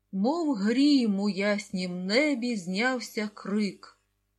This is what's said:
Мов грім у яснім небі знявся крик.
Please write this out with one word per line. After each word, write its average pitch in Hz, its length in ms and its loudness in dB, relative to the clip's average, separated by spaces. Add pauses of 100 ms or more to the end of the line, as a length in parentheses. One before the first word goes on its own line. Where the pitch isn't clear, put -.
(120)
Мов 285 420 0
грім 233 640 4
у 202 100 0
яснім 185 760 -2
небі 247 500 2
знявся 214 800 -2
крик. - 640 -6 (420)